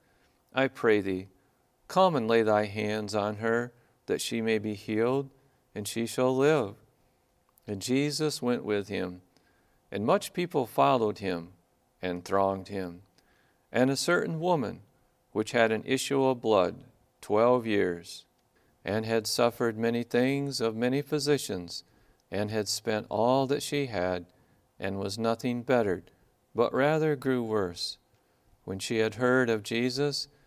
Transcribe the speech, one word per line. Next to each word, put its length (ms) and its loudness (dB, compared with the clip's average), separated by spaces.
I 140 2
pray 340 4
thee, 260 -4
come 300 4
and 100 0
lay 140 6
thy 240 4
hands 500 -4
on 220 0
her, 380 -2
that 160 -2
she 180 -4
may 160 2
be 160 -2
healed, 560 -2
and 120 -8
she 200 -4
shall 280 2
live." 420 2
And 160 -6
Jesus 580 -2
went 240 -2
with 240 -2
him, 320 -6
and 120 -2
much 260 0
people 320 -2
followed 540 2
him, 320 -4
and 240 -4
thronged 440 0
him. 340 -8
And 200 2
a 40 0
certain 460 0
woman, 400 -2
which 200 -2
had 180 6
an 140 -2
issue 400 0
of 160 2
blood 440 2
twelve 460 4
years, 580 0
and 180 -2
had 220 0
suffered 500 0
many 260 -2
things 600 -2
of 120 -2
many 280 0
physicians, 840 -4
and 200 -2
had 180 -2
spent 420 -4
all 380 2
that 140 -2
she 220 -4
had, 400 -2
and 180 -4
was 200 -6
nothing 420 -2
bettered, 500 0
but 180 2
rather 420 2
grew 280 -2
worse, 560 -4
when 140 -8
she 180 -4
had 200 2
heard 340 4
of 120 0
Jesus, 640 -2